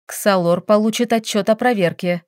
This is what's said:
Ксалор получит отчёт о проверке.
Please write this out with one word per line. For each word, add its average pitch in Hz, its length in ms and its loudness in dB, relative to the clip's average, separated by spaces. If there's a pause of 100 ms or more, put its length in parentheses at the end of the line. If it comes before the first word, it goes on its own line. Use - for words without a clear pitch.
Ксалор 175 560 0
получит 220 520 0
отчёт 220 360 -2
о 220 60 2
проверке. 180 720 -2